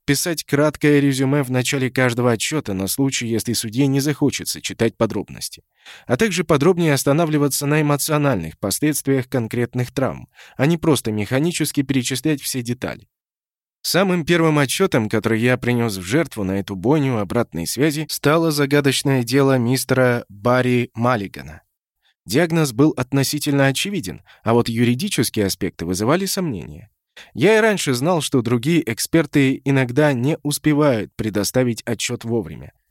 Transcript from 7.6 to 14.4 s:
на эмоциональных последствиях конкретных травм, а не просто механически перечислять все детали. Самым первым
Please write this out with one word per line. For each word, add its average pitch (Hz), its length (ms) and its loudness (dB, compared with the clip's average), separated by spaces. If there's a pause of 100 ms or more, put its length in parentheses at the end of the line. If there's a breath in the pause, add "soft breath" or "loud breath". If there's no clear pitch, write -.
на 151 160 2
эмоциональных 143 760 0
последствиях 135 720 -2
конкретных 120 640 -4
травм, 80 380 -4 (260 loud breath)
а 127 120 0
не 165 100 2
просто 156 340 0
механически 139 680 -2
перечислять 135 600 -2
все 127 200 -6
детали. - 480 -8 (720)
Самым 180 420 0
первым 165 340 4